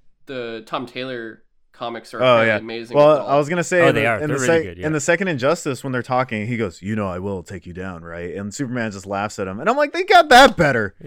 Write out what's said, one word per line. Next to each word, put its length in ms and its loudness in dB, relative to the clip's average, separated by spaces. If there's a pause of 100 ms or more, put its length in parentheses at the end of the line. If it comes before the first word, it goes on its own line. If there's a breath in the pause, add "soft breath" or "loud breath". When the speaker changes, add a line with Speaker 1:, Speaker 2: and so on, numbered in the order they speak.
(260)
Speaker 1:
the 400 -10
Tom 200 -8
Taylor 580 -12 (300)
comics 400 -12
are 40 -10
Speaker 2:
Oh, 40 -4
Speaker 1:
apparently 260 6
Speaker 2:
yeah. 100 2
Speaker 1:
amazing 400 -6
Speaker 2:
Well, 140 8
Speaker 1:
as 80 4
well. 80 -6
Speaker 2:
I 100 2
was 120 0
gonna 140 -2
say 180 2
Speaker 3:
Oh, 80 6
Speaker 2:
in 60 4
Speaker 3:
they 60 0
Speaker 2:
the, 60 2
Speaker 3:
are. 120 2
Speaker 2:
in 100 -4
Speaker 3:
They're 100 -2
Speaker 2:
the 40 -4
Speaker 3:
really 40 0
Speaker 2:
sec-, 160 2
Speaker 3:
good, 140 -12
Speaker 2:
in 60 -12
Speaker 3:
yeah. 60 -2
Speaker 2:
the 100 -2
second 280 0
Injustice, 560 -2
when 100 -6
they're 100 -4
talking, 440 -2
he 100 -4
goes, 240 -6
"You 140 -6
know, 120 -2
I 120 -6
will 240 -8
take 240 -14
you 60 -12
down, 300 -12
right?" 320 -10
And 180 -10
Superman 380 -6
just 140 -14
laughs 340 -6
at 80 -6
him, 120 -10
and 100 -4
I'm 80 0
like, 160 -2
"They 100 -4
got 260 4
that 280 8
better." 380 0 (120)